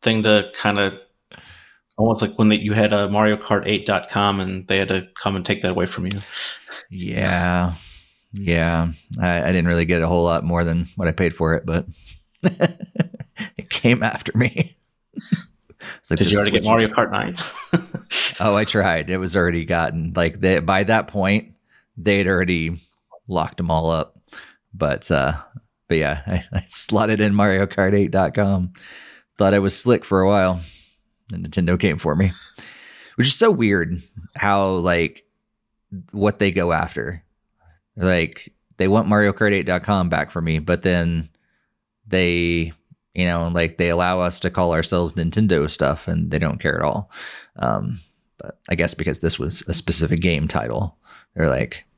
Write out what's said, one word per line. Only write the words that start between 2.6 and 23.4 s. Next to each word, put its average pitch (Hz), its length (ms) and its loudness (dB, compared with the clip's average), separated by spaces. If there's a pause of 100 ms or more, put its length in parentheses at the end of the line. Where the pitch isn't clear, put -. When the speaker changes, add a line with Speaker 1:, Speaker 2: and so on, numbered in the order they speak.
Speaker 1:
you 104 120 -2
had 104 200 2
a 101 160 0
Mario 107 280 2
Kart 104 280 -2
eight 101 200 -2
dot 98 240 -2
com 101 300 0
and 95 280 -6
they 95 100 0
had 98 100 0
to 95 200 -2 (140)
come 98 140 -2
and 90 100 -6
take 98 160 -2
that 92 100 0
away 90 140 0
from 90 200 -6
you. 98 160 -6 (680)
Speaker 2:
Yeah. 90 840 -2 (560)
Yeah. 85 600 0 (280)
I, 87 240 0
I - 80 0
didn't 87 160 2
really 85 180 2
get 85 160 2
a 80 60 0
whole 85 160 2
lot 85 200 2
more 85 200 0
than 85 320 -2
what 90 120 -2
I 80 40 0
paid 82 240 0
for 82 200 0
it, - 100 -4
but 82 200 -2 (300)
<laughs> - 280 -20
it - 1300 -6
came 117 340 0
after - 340 -6
me. - 380 -2 (400)
<laughs> - 100 -14 (760)
It's - 120 -6
like, 82 60 0
Speaker 1:
Did 92 80 4
Speaker 2:
"This 90 80 2
Speaker 1:
you 101 60 4
Speaker 2:
is 101 80 2
Speaker 1:
already 107 120 0
get 90 80 -4
Speaker 2:
what 113 140 4
you" 110 80 2
Speaker 1:
Mario - 0 -
Kart 110 220 0
nine? 104 240 -4 (1000)
<laughs> - 40 -4
Speaker 2:
Oh, 104 140 4
I 107 100 2
tried. 85 440 0
It 92 80 -2
was 92 180 -4
already 85 300 2
gotten, 82 480 -2
like, 85 280 0
they, 92 180 4
by 95 240 2
that 110 240 2
point, 101 460 -2 (440)
they'd 98 300 2
already 87 480 0 (540)
locked 85 320 -4